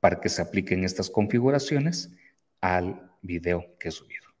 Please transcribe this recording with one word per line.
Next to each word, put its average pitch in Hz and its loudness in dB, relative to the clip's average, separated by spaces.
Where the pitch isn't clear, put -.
para 90 4
que - -2
se 95 -2
apliquen 92 0
estas 95 -2
configuraciones 139 2
al 92 0
video 87 -2
que 87 -8
he 80 -6
subido. - -16